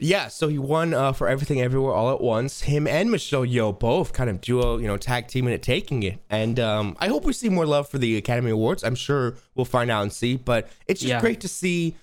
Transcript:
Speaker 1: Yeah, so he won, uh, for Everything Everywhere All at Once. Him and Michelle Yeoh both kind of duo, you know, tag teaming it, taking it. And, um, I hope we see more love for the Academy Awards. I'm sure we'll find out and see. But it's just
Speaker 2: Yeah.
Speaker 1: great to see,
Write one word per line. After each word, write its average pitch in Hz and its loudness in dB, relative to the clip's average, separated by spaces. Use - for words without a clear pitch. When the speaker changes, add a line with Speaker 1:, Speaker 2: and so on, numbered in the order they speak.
Speaker 1:
Yeah, 170 0
so - -2
he 151 0
won, 160 0
uh, 135 2
for 127 0
Everything 135 0
Everywhere 131 2
All 113 2
at - -2
Once. 120 0
Him 147 2
and 185 2
Michelle 139 0
Yeoh 113 2
both 151 2
kind 123 0
of 92 -2
duo, 123 2
you 113 -2
know, 101 0
tag 123 -4
teaming 123 0
it, - -6
taking 127 0
it. 95 -4
And, 110 0
um, 107 0
I 180 -2
hope 262 0
we 277 2
see 233 -2
more 180 2
love 147 0
for 139 -6
the 117 2
Academy 120 0
Awards. 113 0
I'm 123 -2
sure 127 -2
we'll 127 0
find 120 0
out 104 0
and 101 -2
see. 123 -2
But 123 -2
it's - 0
just 127 -2
Speaker 2:
Yeah. 123 2
Speaker 1:
great 226 0
to 185 -6
see, 175 0